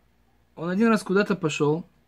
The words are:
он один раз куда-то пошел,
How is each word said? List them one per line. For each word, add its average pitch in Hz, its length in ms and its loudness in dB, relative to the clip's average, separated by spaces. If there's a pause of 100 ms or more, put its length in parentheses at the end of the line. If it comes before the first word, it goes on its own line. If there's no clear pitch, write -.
(580)
он 160 100 -6
один 202 220 2
раз 220 140 2
куда-то 196 340 0
пошел, 151 480 -2 (220)